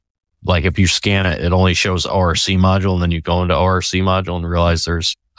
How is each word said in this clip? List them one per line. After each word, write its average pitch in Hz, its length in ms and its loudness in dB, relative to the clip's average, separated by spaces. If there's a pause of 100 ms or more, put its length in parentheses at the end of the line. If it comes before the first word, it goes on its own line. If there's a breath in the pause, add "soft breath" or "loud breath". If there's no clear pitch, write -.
(440)
like, 87 220 0
if 92 140 0
you 92 80 4
scan 98 380 0
it, 90 180 -2
it 87 80 0
only 92 220 4
shows 92 320 -2
O 98 140 -2
R 85 160 2
C 98 200 -2
module, 95 380 2
and 90 80 0
then 85 100 0
you 82 100 -2
go 87 200 -2
into 90 140 0
O 80 80 2
R 92 180 0
C 92 200 -2
module 92 360 0
and 85 120 -6
realize 85 360 0
there's 82 300 -4 (240)